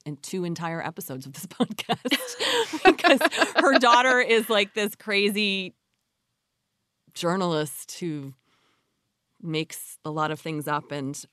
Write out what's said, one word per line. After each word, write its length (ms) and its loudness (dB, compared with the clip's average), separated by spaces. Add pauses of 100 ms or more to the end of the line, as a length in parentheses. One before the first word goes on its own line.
in 120 -10
two 260 -6
entire 360 -6
episodes 460 -10
of 60 -16
this 140 -16
<laughs> 0 -
podcast. 1400 -4
Because 340 6 (380)
her 240 6
daughter 400 6
is, 280 4
like, 260 2
this 200 -2
crazy 800 0 (1400)
journalist 880 -4
who 360 -8 (1080)
makes 600 -6
a 80 -6
lot 180 -2
of 80 -6
things 300 -6
up 240 -4
and 400 -8